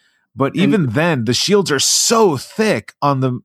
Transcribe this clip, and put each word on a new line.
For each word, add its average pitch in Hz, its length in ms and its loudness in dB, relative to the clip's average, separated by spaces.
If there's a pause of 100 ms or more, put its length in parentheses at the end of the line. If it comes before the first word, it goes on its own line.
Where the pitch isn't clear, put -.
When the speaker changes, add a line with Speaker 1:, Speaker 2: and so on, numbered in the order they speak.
(360)
Speaker 1:
But 135 180 -2
Speaker 2:
And 165 80 -2
Speaker 1:
even 196 300 2
then, 143 340 0
the 120 80 0
shields 175 380 0
are 139 80 0
so 214 580 2
thick 190 640 -4
on 143 200 0
the, 127 240 -2